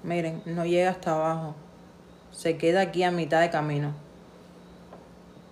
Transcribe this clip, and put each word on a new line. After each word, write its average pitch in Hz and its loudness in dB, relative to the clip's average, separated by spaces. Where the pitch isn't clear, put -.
Miren, 165 -4
no 165 -4
llega 175 2
hasta 180 -4
abajo. 160 -2
Se 160 -2
queda 165 4
aquí 180 2
a 180 4
mitad 165 2
de 170 4
camino. 147 -2